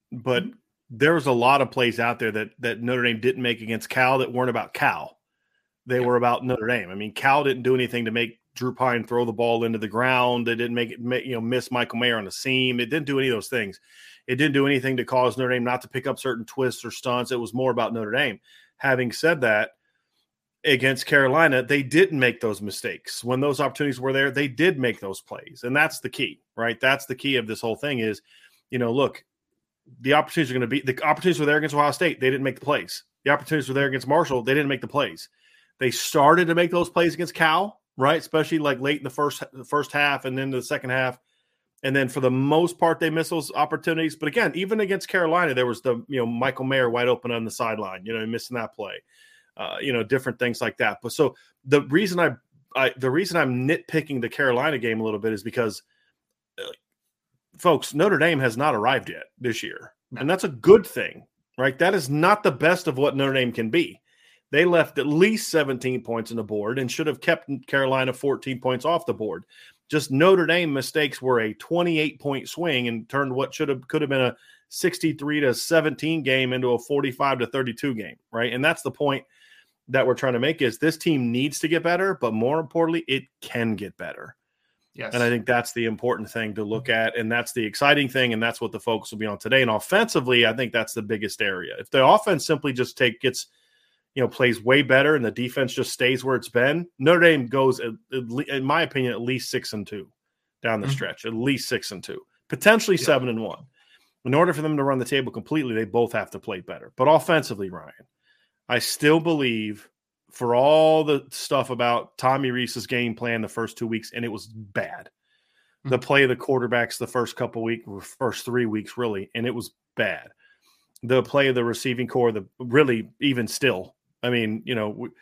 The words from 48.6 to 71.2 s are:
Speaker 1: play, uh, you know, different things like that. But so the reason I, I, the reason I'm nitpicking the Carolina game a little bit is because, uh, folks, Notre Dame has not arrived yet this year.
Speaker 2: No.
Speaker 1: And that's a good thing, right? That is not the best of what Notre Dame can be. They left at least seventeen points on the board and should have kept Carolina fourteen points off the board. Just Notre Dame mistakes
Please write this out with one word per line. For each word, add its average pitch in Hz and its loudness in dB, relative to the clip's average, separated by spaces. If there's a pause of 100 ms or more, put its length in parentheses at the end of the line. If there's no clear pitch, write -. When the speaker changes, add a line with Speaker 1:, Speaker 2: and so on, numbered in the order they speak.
Speaker 1:
play, 98 -12 (560)
uh, - -8
you 139 -2
know, 117 0
different 131 -2
things 123 -2
like 110 -4
that. 107 0
But 156 -8
so 143 -4 (320)
the 143 4
reason 175 0
I, 151 0 (380)
I, 131 2
the 127 -2
reason 175 0
I'm 131 2
nitpicking 156 -2
the 113 -4
Carolina 135 0
game 110 -2
a 110 -2
little 107 -2
bit 110 -2
is 95 -8
because, 113 -4 (760)
uh, - -12 (840)
folks, 151 2
Notre 170 4
Dame 156 2
has 117 0
not 139 2
arrived 110 0
yet 80 -14 (140)
this 120 -4
year. - -12 (180)
Speaker 2:
No. 123 -10
Speaker 1:
And 143 -2
that's 190 0
a 190 -2
good 165 6
thing, - -8 (320)
right? 135 0
That 185 4
is 147 -2
not 175 2
the 185 4
best 160 2
of 135 -4
what 135 2
Notre 135 0
Dame 127 0
can 113 -4
be. 131 -2 (500)
They 151 4
left 170 2
at 135 0
least 185 4
seventeen 127 0
points 113 -6
on 117 -8
the 110 -6
board 104 -4
and 127 -4
should 156 -4
have 131 -4
kept 165 0 (160)
Carolina 131 0
fourteen 131 -4
points 127 -2
off 165 0
the 113 -2
board. 98 -6 (460)
Just 147 -2
Notre 175 6
Dame 165 0
mistakes 139 -2